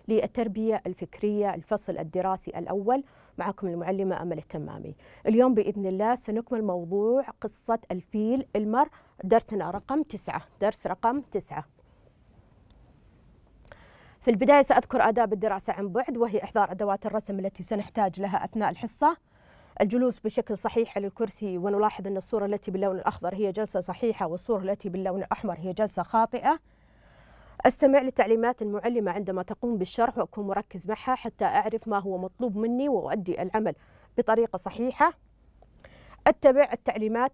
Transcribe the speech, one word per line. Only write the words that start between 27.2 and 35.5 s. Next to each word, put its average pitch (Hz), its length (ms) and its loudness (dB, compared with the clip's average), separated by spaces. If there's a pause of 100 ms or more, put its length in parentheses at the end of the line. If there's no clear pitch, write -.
أستمع 269 360 6
لتعليمات 233 600 2
المعلمة 208 500 0
عندما 190 320 -4
تقوم 233 340 -4
بالشرح 226 400 0
وأكون 208 300 -4
مركز 196 400 -6
معها 233 280 -2
حتى 220 300 -4
أعرف 208 420 0
ما 208 120 0
هو 190 180 -4
مطلوب 190 400 -4
مني 240 320 0
وأؤدي 180 520 -2
العمل 185 340 -2 (420)
بطريقة 220 400 2
صحيحة. 254 560 0 (1120)